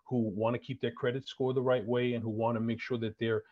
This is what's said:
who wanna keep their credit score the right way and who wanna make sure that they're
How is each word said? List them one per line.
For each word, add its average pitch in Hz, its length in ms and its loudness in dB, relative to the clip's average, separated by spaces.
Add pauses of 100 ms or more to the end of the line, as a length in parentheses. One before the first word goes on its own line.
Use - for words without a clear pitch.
who 127 120 -2 (180)
wanna 117 240 0
keep - 220 -8
their 117 100 0
credit 131 360 -2
score 127 260 -2
the 131 80 2
right 127 220 2
way 123 300 2
and 113 80 -2
who 110 80 -4
wanna 113 300 0
make 113 200 0
sure 123 200 -4
that 110 180 -4
they're 113 240 2 (100)